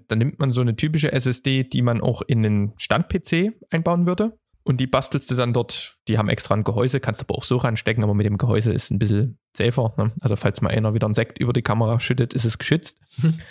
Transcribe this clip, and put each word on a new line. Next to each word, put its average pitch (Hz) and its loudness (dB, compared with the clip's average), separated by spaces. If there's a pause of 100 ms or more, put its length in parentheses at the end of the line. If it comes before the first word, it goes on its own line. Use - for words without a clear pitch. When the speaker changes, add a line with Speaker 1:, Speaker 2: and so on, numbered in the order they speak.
Speaker 1:
dann 110 0
nimmt 117 0
man 135 2
so 123 0
eine 117 0
typische 156 0
S 131 0
S 127 -2
D, 131 0
die 127 -4
man 120 2
auch - 0
in 110 0
einen 104 0
Stand-P - -2
C 185 0 (180)
einbauen 170 2
würde. 196 0 (240)
Und 131 0
die 131 0
bastelst 135 0
du 131 -2
dann 120 0
dort, - -4 (100)
die 110 2
haben 107 2
extra 107 0
ein 107 2
Gehäuse, 120 0
kannst - -4
aber - -4
auch - -8
so 123 0
ranstecken, 113 0
aber 104 2
mit 101 2
dem 101 0
Gehäuse 110 2
ist - -2
ein 101 0
bisschen 110 0 (180)
safer, 117 0
ne? 107 0
Also - 0
falls - -2
mal - 0
einer 110 0
wieder 107 0
einen 104 0
Sekt - -2
über 120 0
die 123 0
Kamera 113 0
schüttet, 123 -2
ist 120 -2
es 113 -2
geschützt. - -2 (160)
Speaker 2:
Mhm. 160 2 (120)